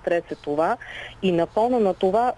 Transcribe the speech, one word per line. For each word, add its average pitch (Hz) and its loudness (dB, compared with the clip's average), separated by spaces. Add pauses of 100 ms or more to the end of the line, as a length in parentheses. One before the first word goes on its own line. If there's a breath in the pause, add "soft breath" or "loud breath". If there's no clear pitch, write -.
стрес 170 -2
е 156 -10
това 160 -2 (460 loud breath)
и 185 2
на 170 2
фона 240 2
на 196 2
това 214 2